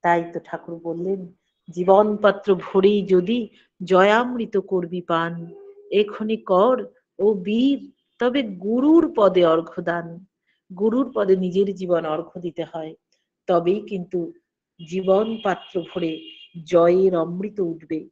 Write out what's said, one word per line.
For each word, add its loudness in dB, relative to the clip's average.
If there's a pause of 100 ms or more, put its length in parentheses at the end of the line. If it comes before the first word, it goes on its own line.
তাই 2 (100)
তো -8
ঠাকুর -14
বললেন, -6 (360)
"জীবন 4
পাত্র 2
ভরেই 2
যদি 0 (340)
জয়ামৃত 2
করবি -4
পান, -4 (380)
এখনি -2
কর 2 (340)
ও 2
বীর -2 (280)
তবে 0
গুরুর 2
পদে 4
অর্ঘ্য 0
দান।" -8 (540)
গুরুর 0
পদে 2
নিজের 0
জীবন -2
অর্ঘ্য -6
দিতে -8
হয়, -12 (520)
তবেই 2
কিন্তু -8 (560)
জীবন 0
পাত্র -4
ভরে -8 (340)
জয়ের 4
অমৃত -4
উঠবে -6